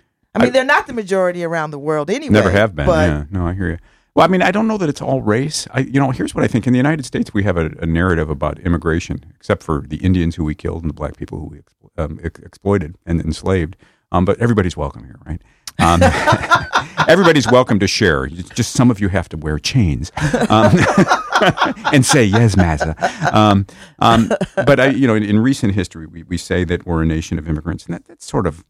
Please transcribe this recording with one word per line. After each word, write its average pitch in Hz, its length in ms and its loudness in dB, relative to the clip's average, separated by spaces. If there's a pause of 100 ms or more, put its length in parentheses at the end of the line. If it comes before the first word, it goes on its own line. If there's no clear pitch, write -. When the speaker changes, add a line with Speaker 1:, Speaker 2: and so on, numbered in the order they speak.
(360)
Speaker 1:
I - 40 -2
mean, 247 100 2
Speaker 2:
I - 20 -10
Speaker 1:
they're 262 120 2
not 311 220 2
the 277 80 -14
majority 185 500 -2
around 160 280 -4
the 143 80 -12
world 151 320 -2
anyway. - 220 -2
Speaker 2:
Never - 180 4
have 101 240 2
been, 73 100 -4
Speaker 1:
but 156 240 2
Speaker 2:
yeah. 73 220 -2
No, 90 160 -2
I 87 60 -4
hear 92 180 -4
you. 82 60 -6 (360)
Well, 165 120 4
I 165 40 4
mean, 185 120 2
I 185 80 2
don't 214 180 0
know 220 120 -2
that 165 100 -2
it's 135 120 -6
all 131 200 -4
race. 117 500 -2
I, 131 100 -2
you 135 180 0
know, 139 100 0
here's - 240 -4
what 151 100 -2
I 117 40 2
think. 107 180 -2
In 120 80 2
the 127 40 4
United 139 280 0
States, - 300 -6
we 98 80 0
have 98 120 0
a, 80 120 0 (120)
a 85 60 -6
narrative 82 460 0
about 73 280 -4
immigration, 85 640 -2 (120)
except - 260 -4
for 73 260 -4
the 76 100 -10
Indians 90 380 0
who 85 80 -6
we 76 120 -4
killed 82 260 -8
and 82 80 -6
the 69 60 -8
black 73 220 -10
people - 200 -12
who 76 80 -10
we 69 140 -16
explo-, - 300 -20 (140)
um, 80 200 -10
ex-, 82 160 -8
exploited 95 560 -4 (100)
and 85 160 -2
enslaved. 90 560 -2 (340)
Um, 90 140 2
but 98 140 0
everybody's 104 360 0
welcome 71 280 -8
here, 65 240 -20
right? 80 120 -8 (380)
Um, - 240 2
<laughs> - 1040 0
everybody's 165 440 4
welcome 127 280 4
to 98 80 0
share. 73 400 2
Just 87 460 -6
some 123 160 4
of 104 100 0
you 101 100 0
have 87 200 -2
to 80 80 -10
wear 78 220 -4
chains, 82 520 0 (380)
um, 214 260 4 (360)
<laughs> - 840 -2
and 135 120 4
say, 131 180 2
"Yes, 104 340 2
Massa." 80 380 0 (400)
Um, 104 300 4 (340)
um, 113 320 4 (240)
but 139 240 2
I, 131 80 4
you 135 200 2
know, 110 80 4
in, 107 80 0
in 104 160 2
recent 117 360 0
history, 85 320 -6
we, 82 160 -18
we 90 140 -6
say 87 260 -2
that 85 220 -4
we're 82 180 0
a - 20 2
nation 80 320 -2
of 78 100 -8
immigrants, 82 380 -6
and - 80 -8
that, - 120 -14
that's - 200 -20
sort 101 220 -2
of 76 220 -8